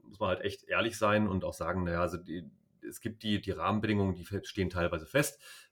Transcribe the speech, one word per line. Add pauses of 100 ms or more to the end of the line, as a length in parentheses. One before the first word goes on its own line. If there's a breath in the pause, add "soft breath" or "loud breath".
muss
man
halt
echt
ehrlich
sein
und
auch
sagen,
naja,
also
die, (400)
es
gibt
die,
die
Rahmenbedingungen,
die
fe-,
stehen
teilweise
fest. (300 loud breath)